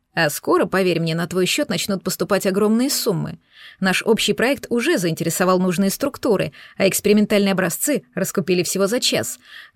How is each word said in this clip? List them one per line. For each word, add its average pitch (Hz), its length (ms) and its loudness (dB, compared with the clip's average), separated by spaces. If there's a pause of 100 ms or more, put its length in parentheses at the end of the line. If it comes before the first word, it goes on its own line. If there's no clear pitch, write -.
(140)
а 165 160 0
скоро, 330 360 0
поверь 185 340 0
мне, 160 160 -2
на 170 120 -4
твой 180 180 0
счет 294 240 0
начнут 190 340 -4
поступать 190 420 -2
огромные 214 440 2
суммы. 160 500 -2 (400)
Наш 185 240 0
общий 214 300 2
проект 233 360 0
уже 247 280 0
заинтересовал 180 600 0
нужные 185 300 2
структуры, 185 600 -2 (260)
а 196 100 2
экспериментальные 208 640 2
образцы 185 520 -2 (120)
раскупили 180 480 0
всего 190 240 0
за 233 120 0
час, - 400 -2 (360)